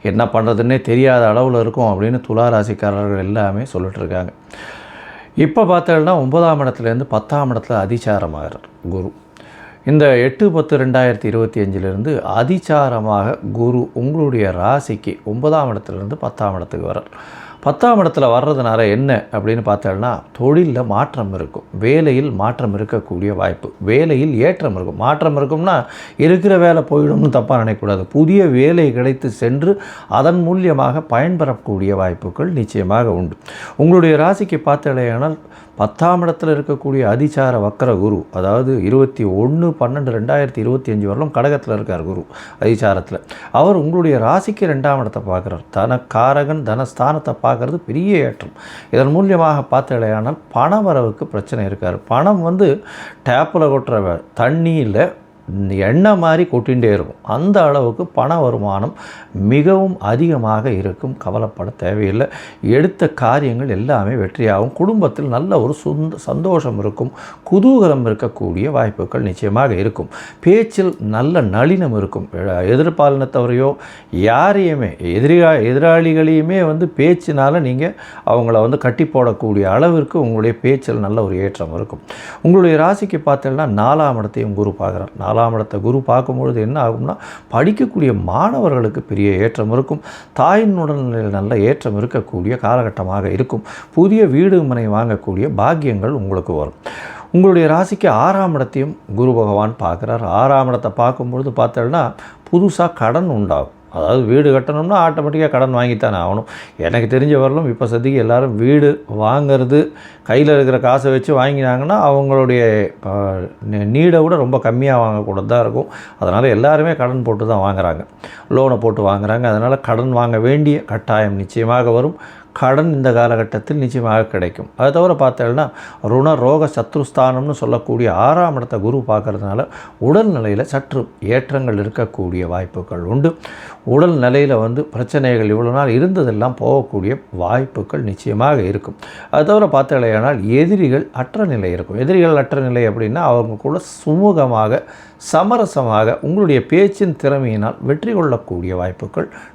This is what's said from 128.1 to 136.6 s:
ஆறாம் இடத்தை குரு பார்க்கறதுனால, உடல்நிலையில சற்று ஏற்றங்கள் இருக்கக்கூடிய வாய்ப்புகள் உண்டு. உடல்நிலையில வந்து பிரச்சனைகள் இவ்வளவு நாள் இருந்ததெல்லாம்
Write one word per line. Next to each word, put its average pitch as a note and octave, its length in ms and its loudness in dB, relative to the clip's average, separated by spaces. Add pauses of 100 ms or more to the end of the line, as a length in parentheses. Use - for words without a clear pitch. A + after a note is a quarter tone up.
ஆறாம் D3+ 400 2
இடத்தை A#2+ 260 -6
குரு A#2+ 280 -2
பார்க்கறதுனால, G#2 600 -2 (320)
உடல்நிலையில C3 600 2
சற்று C3+ 460 -6 (160)
ஏற்றங்கள் B2+ 520 -2
இருக்கக்கூடிய G2+ 680 -4
வாய்ப்புகள் F2+ 540 -8
உண்டு. C#3 360 -2 (540)
உடல்நிலையில C#3 720 4
வந்து A#2+ 240 -2
பிரச்சனைகள் A#2+ 640 0
இவ்வளவு A#2 260 0
நாள் C#3 160 2
இருந்ததெல்லாம் B2+ 720 0